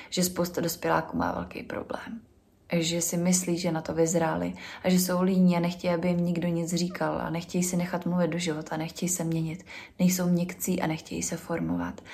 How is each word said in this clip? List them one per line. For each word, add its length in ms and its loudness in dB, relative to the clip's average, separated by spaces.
že 120 0
spousta 380 0
dospěláků 560 0
má 160 0
velký 300 -8
problém. 580 -8
Že 220 0
si 160 -2
myslí, 420 2
že 140 -2
na 100 -2
to 120 -6
vyzráli 600 2
a 60 4
že 80 6
jsou 240 2
líní 340 6
a 40 2
nechtějí, 340 0
aby 140 2
jim 160 2
nikdo 240 0
nic 260 0
říkal 460 0
a 100 -4
nechtějí 340 0
si 120 0
nechat 300 0
mluvit 240 2
do 80 -2
života, 380 -2
nechtějí 320 -2
se 160 -2
měnit, 420 -2
nejsou 300 4
měkcí 540 0
a 40 0
nechtějí 360 -4
se 140 -4
formovat. 640 -4